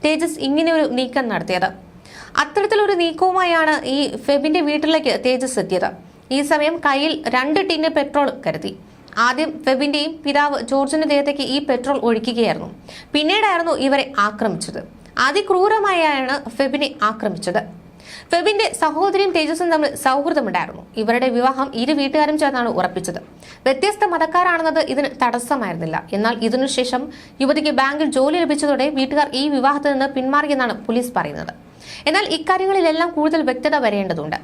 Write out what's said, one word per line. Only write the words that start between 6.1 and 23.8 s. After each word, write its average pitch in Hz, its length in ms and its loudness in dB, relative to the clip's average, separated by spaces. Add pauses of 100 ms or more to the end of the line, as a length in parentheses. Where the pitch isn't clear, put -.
ഈ 269 120 0
സമയം 302 440 0
കയ്യിൽ 285 420 0
രണ്ട് 277 400 0
ടിന്ന് 320 200 2
പെട്രോൾ 294 440 0 (140)
കരുതി. 160 300 -6 (420)
ആദ്യം 269 480 0
ഫെബിന്റെയും 294 580 0
പിതാവ് 285 380 0
ജോർജിന്റെ 277 440 0
ദേഹത്തേക്ക് 285 340 0
ഈ 277 260 -2
പെട്രോൾ 269 320 0
ഒഴിക്കുകയായിരുന്നു. 226 760 0 (380)
പിന്നീടായിരുന്നു 339 600 2
ഇവരെ 269 460 0
ആക്രമിച്ചത്. 214 720 -2 (300)
അതിക്രൂരമായാണ് 330 1300 0
ഫെബിനെ 277 400 -2 (120)
ആക്രമിച്ചത്. 208 600 -2 (720)
ഫെബിന്റെ 403 480 2
സഹോദരിയും 370 500 2
തേജസും 330 400 0
തമ്മിൽ 302 240 2
സൗഹൃദമുണ്ടായിരുന്നു. 269 920 -2 (100)
ഇവരുടെ 233 320 2
വിവാഹം 254 460 0
ഇരു 240 180 0
വീട്ടുകാരും 302 460 2
ചേർന്നാണ് 269 300 0
ഉറപ്പിച്ചത്. 180 520 -4 (440)
വ്യത്യസ്ത 403 400 2